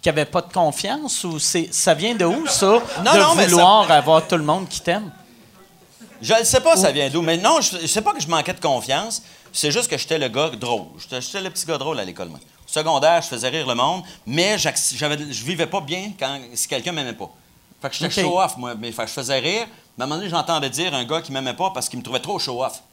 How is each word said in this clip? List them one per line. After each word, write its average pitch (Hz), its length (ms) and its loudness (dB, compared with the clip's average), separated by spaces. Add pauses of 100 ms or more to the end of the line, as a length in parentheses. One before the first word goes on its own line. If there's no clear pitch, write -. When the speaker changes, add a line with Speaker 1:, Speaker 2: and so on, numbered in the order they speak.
Speaker 1:
qui - 80 2
avait 147 160 0
pas 175 160 -2
de - 100 -12
confiance 196 720 -2
ou 165 140 -6
c'est, 165 340 -2
ça - 220 4
vient 202 200 -2
de 185 120 2
où, 262 200 0
ça, - 200 2
Speaker 2:
Non, 226 480 4
Speaker 1:
de 330 40 10
Speaker 2:
non, 302 160 6
mais 277 100 4
ça 175 60 2
Speaker 1:
vouloir 180 400 8
avoir 160 380 6
tout 180 80 2
le 160 80 0
monde 170 240 0
qui - 140 -10
t'aime ? 185 280 -2 (1080)
Speaker 2:
Je 117 140 0
ne 226 100 4
sais 254 160 4
pas 320 160 6
ça 180 140 4
Speaker 1:
Ou - 20 0
Speaker 2:
vient 139 160 0
d'où, 156 140 0
mais 165 160 2
non, 269 240 4
je, 185 180 -2
je 165 60 -6
sais 214 160 0
pas 415 100 0
que - 80 -4
je 147 80 -6
manquais 165 240 -2
de 180 80 -8
confiance, 143 640 -2 (280)
c'est - 200 -2
juste 226 200 -2
que 151 80 -4
j'étais - 200 -2
le 135 100 -2
gars 139 220 0
drôle. 117 360 -6 (120)
J'étais, 127 240 -10
j'étais 196 180 -8
le 190 100 -8
petit - 140 -8
gars 151 140 -4
drôle 139 200 -4
à 104 60 -6
l'école, 90 240 -12
moi. 76 100 -18
Au - 320 -20
secondaire, 156 520 2
je - 60 -10
faisais 127 200 -4
rire 143 180 -4
le 127 80 -2
monde, 151 280 0 (240)
mais 180 320 0
j'ac-, 156 200 -2 (160)
j'avais, 147 220 -2 (160)
je 107 120 -10
vivais 160 220 -2
pas 185 140 -4
bien 185 380 -8
quand, 139 200 -6 (160)
si - 140 -4
quelqu'un 139 240 -4
m'aimait 135 220 -6
pas. 90 160 -14 (520)
Fait 143 60 -6
que - 80 -10
j'étais 151 240 -2
Speaker 1:
Ok. 185 60 2
Speaker 2:
show-off, 180 320 0
moi, 123 200 -8
mais 117 140 -10
fait 117 120 -6
que 110 40 -12
je - 60 -12
faisais 131 240 -2
rire, 190 280 -2 (300)
mais 120 60 -6
à - 20 -4
un - 40 -6
moment 151 120 -4
donné, 202 100 -8
j'entendais 160 400 -2
dire 156 240 -4
un 127 100 -4
gars 151 180 -4
qui 156 100 -12
m'aimait 131 220 -6
pas 185 200 -2
parce 127 140 -6
qu'il 127 100 -8
me 117 60 -12
trouvait 123 160 -4
trop 170 180 -6
show-off. 123 440 -6 (100)